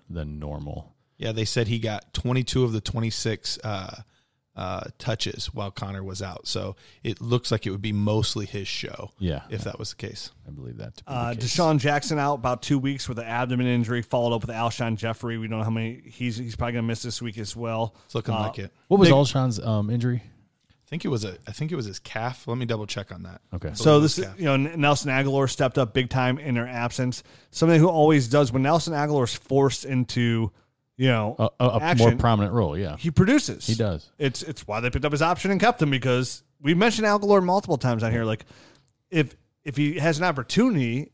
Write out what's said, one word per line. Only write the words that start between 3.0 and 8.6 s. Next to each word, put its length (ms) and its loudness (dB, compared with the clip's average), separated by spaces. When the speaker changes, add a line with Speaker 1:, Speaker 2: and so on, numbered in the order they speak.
Speaker 2:
uh, 380 -8
uh, 260 -8
touches 540 -6
while 180 -8
Connor 320 -10
was 200 -10
out. 260 -12
So 280 -6
it 160 -6
looks 320 -2
like 140 -2
it 60 -2
would 100 -6
be 100 -2
mostly 540 0
his 200 -10